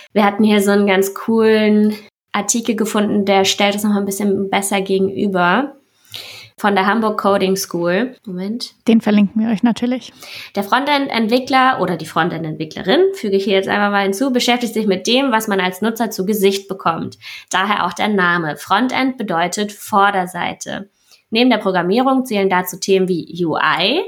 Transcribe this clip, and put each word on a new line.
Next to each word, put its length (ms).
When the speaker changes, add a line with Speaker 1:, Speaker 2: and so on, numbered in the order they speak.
Speaker 1:
Wir 140
hatten 180
hier 160
so 120
einen 140
ganz 280
coolen 840
Artikel 440
gefunden, 480
der 220
stellt 300
das 60
nochmal 200
ein 20
bisschen 460
besser 320
gegenüber. 920
Von 200
der 100
Hamburg 340
Coding 360
School. 580
Moment. 500
Speaker 2:
Den 140
verlinken 420
wir 100
euch 120
natürlich. 480
Speaker 1:
Der 80
Frontend-Entwickler 1200
oder 160
die 100
Frontend-Entwicklerin, 960
füge 220
ich 80
hier 100
jetzt 140
einfach 220
mal 140
hinzu, 280
beschäftigt 400
sich 140
mit 220
dem, 240
was 160
man 100
als 240
Nutzer 300
zu 120
Gesicht 440
bekommt. 500
Daher 340
auch 80
der 140
Name. 500
Frontend 640
bedeutet 540
Vorderseite. 1160
Neben 220
der 80
Programmierung 640
zählen 240
dazu 300
Themen 300
wie 360
U 120
I, 520